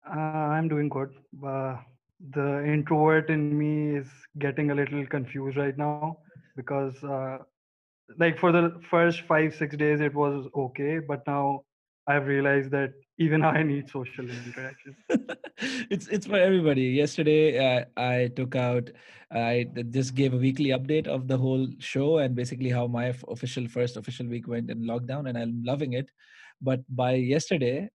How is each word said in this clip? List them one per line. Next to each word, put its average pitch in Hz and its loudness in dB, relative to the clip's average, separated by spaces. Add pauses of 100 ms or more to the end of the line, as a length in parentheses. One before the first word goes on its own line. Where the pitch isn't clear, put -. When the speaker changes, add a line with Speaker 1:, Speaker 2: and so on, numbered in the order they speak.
Speaker 1:
Uh, 156 -2
I'm 160 2
doing 147 0
good. 135 -4 (340)
Uh, 135 -4 (600)
the 143 0
introvert 156 4
in 147 2
me 151 0
is 135 -6 (320)
getting 143 0
a 143 0
little 143 -2
confused 135 -4
right 139 0
now 147 -4 (380)
because, 135 -4
uh, 131 -6 (760)
like, 165 2
for 175 6
the 170 4
first 170 4
five, 156 2
six 147 -6
days, 151 2
it 147 0
was 143 0 (100)
okay. 143 -2
But 143 -6
now 139 -2 (420)
I've 143 2
realized 139 2
that 139 0 (260)
even 156 4
<laughs> 156 4
I 156 2
need 143 -2
social 127 -10
interaction. 127 -14 (140)
Speaker 2:
<laughs> - -2 (540)
It's, 202 -4
it's 202 -4
for 202 0
everybody. 175 4
Yesterday, 147 4 (160)
uh, 127 2 (120)
I 123 0
took 131 -4
out, 123 0 (420)
I 117 0
th-, 120 -6
just 131 -2
gave 135 2
a - 0
weekly 135 2
update 147 0
of 131 -2
the 131 0
whole 131 2 (120)
show 147 0
and 127 0
basically 123 -4
how 123 0
my 120 -2
f-, 123 -6
official, 127 -6
first 123 -4
official 120 -8
week 117 -6
went 117 -4
in 117 -6
lockdown, 123 -4
and 123 -4
I'm 117 -4
loving 131 -2
it. 131 -4 (500)
But 131 0 (140)
by 127 2
yesterday 135 0